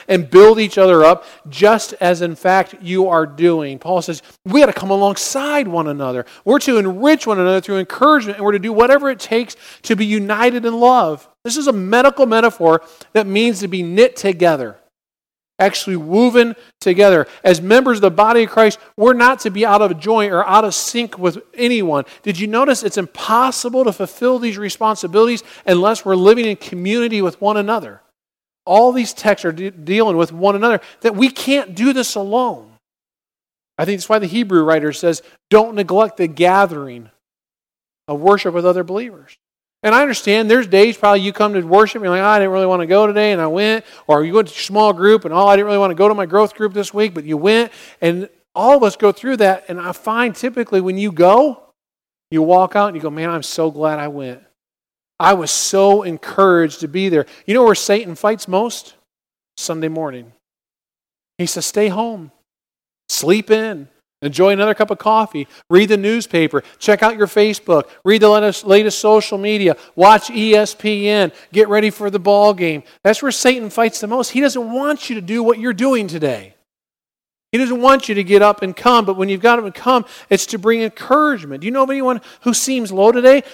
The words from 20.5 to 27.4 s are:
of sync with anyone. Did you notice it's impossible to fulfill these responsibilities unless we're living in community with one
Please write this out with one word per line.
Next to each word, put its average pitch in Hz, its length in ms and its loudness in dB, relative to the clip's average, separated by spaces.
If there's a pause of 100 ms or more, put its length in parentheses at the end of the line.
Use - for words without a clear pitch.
of 190 100 -4
sync - 420 -8
with 180 200 -2 (160)
anyone. 202 500 -2 (200)
Did 196 140 -4
you 202 80 -6
notice 240 380 0
it's 208 140 -6
impossible 247 880 -2
to 208 80 -2
fulfill 240 440 -4
these 226 200 -6
responsibilities 214 880 -2 (200)
unless 196 380 0
we're 190 140 0
living 220 260 4
in 214 140 -4
community 214 640 -4
with 180 180 -4
one 208 160 -2